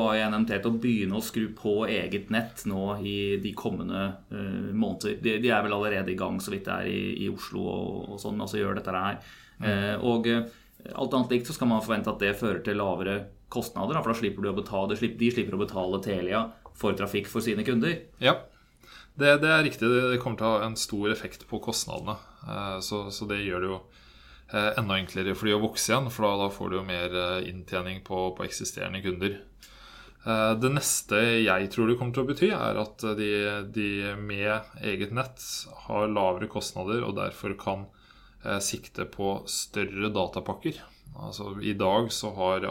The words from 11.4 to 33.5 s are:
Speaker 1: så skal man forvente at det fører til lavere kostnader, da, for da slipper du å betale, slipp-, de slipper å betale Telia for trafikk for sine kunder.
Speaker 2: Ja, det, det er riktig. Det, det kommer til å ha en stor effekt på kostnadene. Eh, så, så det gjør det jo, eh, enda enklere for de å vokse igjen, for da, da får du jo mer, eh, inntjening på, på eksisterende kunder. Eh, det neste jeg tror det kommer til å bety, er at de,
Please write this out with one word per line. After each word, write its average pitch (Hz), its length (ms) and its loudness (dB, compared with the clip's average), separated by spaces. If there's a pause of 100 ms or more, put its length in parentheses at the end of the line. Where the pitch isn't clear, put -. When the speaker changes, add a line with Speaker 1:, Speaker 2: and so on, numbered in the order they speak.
Speaker 1:
så 160 60 -6
skal 127 140 0
man 113 140 4
forvente 110 280 0
at 104 100 -2
det 101 180 4
fører 98 260 0
til 104 140 0
lavere 98 480 0 (260)
kostnader, 107 420 -2
da, 160 80 2
for 113 120 2
da 113 40 0
slipper 98 240 -2
du 101 80 2
å 95 60 0
betale, 101 400 0
slipp-, 113 240 -2
de 117 100 6
slipper 107 240 0
å 98 140 0
betale 95 340 0
Telia 98 440 0 (280)
for 104 200 0
trafikk 101 340 0
for 113 140 -2
sine 107 260 0
kunder. 143 320 2 (240)
Speaker 2:
Ja, 147 140 6 (840)
det, 143 240 8
det 156 80 6
er 156 100 8
riktig. 131 300 2
Det, 123 220 6
det 120 100 2
kommer 113 160 -2
til 110 80 2
å 113 80 6
ha 104 100 2
en 113 140 -4
stor 104 320 0
effekt - 380 -6
på 107 120 -4
kostnadene. - 540 -4 (320)
Eh, 101 320 -6
så, 101 320 -4
så 104 160 -6
det 104 160 0
gjør 90 180 0
det 92 80 0
jo, 95 100 -4 (760)
eh, 107 140 2 (100)
enda 98 180 0
enklere 95 380 -2
for 107 160 2
de - 20 6
å 104 80 4
vokse 110 300 0
igjen, 127 180 2
for 113 160 0
da, 101 60 4 (140)
da 98 40 0
får 95 220 -6
du 92 80 0
jo 95 80 -4
mer, 87 260 -2
eh, 90 380 -2
inntjening 92 560 -6
på, 92 160 0 (140)
på 98 100 -4
eksisterende 95 560 -6
kunder. 92 320 -2 (880)
Eh, 110 300 4
det 123 160 2
neste - 480 2 (240)
jeg 98 320 4
tror 117 160 6
det 120 80 4
kommer 123 160 -2
til 135 80 2
å 123 80 0
bety, 196 240 4
er 107 260 0
at - 220 -8 (160)
de, 104 120 0 (360)